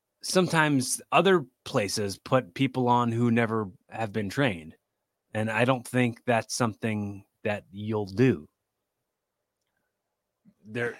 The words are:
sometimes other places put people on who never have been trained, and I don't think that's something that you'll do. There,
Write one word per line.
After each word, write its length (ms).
sometimes 760
other 320
places 540
put 360
people 340
on 240
who 180
never 380
have 220
been 180
trained, 440
and 160
I 140
don't 220
think 400
that's 280
something 680
that 280
you'll 340
do. 420
There, 320